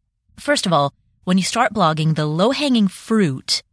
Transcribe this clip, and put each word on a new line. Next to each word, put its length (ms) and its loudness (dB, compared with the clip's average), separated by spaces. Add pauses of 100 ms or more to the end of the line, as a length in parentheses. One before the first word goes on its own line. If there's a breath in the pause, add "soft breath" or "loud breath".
(360)
First 300 -2
of 60 0
all, 220 2 (280)
when 160 0
you 60 0
start 280 0
blogging, 440 2
the 100 -2
low-hanging 640 2
fruit, 760 -2 (100)